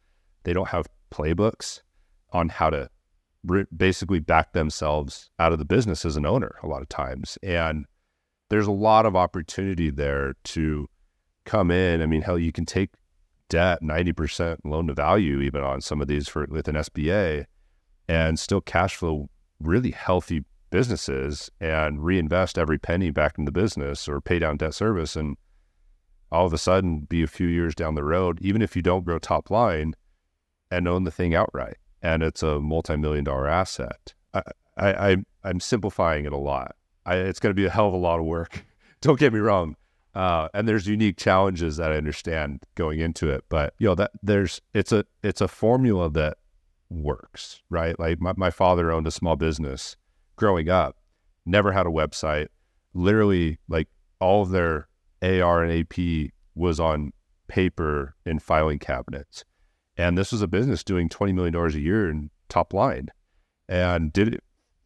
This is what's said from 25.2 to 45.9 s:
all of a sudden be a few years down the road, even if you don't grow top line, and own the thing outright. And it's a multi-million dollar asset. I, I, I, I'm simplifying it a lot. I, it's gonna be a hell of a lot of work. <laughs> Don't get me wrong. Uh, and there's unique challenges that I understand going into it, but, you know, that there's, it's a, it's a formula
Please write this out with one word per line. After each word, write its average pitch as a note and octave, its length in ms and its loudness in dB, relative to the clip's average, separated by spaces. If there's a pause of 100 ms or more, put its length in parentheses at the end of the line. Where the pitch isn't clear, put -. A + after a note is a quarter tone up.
all E2+ 140 4
of E2 60 0
a D#2 60 0
sudden F2+ 420 2
be E2 240 0
a D#2 40 0
few - 200 -2
years E2+ 260 0
down D#2 220 -2
the C#2+ 80 -2
road, E2+ 360 0
even G2 220 2
if G2 140 -2
you F2+ 60 -2
don't F2+ 220 2
grow E2+ 140 -2
top - 320 -4
line, F2 440 0 (760)
and F2+ 160 0
own F2+ 180 0
the E2+ 60 -2
thing E2+ 240 0
outright. C2+ 420 -2 (260)
And D#2+ 200 2
it's - 200 -2
a D#2 180 0
multi-million D2+ 640 -2
dollar C2+ 220 -2
asset. - 680 -4 (180)
I, F#2+ 100 -4 (340)
I, G2 160 2 (180)
I, F#2+ 60 6 (280)
I'm F2+ 160 -4
simplifying F2 640 -2
it D2 80 -6
a C#2+ 60 -6
lot. C#2 360 -6 (300)
I, F2 120 0
it's F#2 240 -2
gonna G#2 140 2
be G2 100 2
a F2+ 60 2
hell G#2 180 4
of F#2 60 -2
a F#2 40 0
lot E2+ 220 2
of E2 60 -2
work. E2 380 -6 (200)
<laughs> - 160 -20
Don't C#3 180 4
get C#3 140 4
me G#2+ 80 0
wrong. F#2+ 340 2 (400)
Uh, F2 400 0
and G#2+ 140 -2
there's G#2+ 180 2
unique G#2+ 300 2
challenges F#2 600 2
that D#2+ 160 -2
I D#2 40 0
understand D2+ 680 -4 (100)
going D#2 260 -2
into D#2+ 300 -2
it, C2+ 180 -4
but, D2+ 300 -2
you A2+ 80 2
know, F#2 80 4
that G2 160 0 (120)
there's, G2+ 380 2 (140)
it's G2+ 180 0
a, G#2 120 2 (180)
it's - 180 -2
a G2 80 2
formula A2 640 2